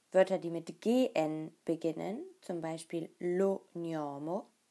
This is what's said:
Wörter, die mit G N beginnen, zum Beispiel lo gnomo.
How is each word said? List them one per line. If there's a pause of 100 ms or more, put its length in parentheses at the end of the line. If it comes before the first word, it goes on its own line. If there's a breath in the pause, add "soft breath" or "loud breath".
(120)
Wörter,
die
mit
G
N (140)
beginnen, (180)
zum
Beispiel
lo
gnomo. (260)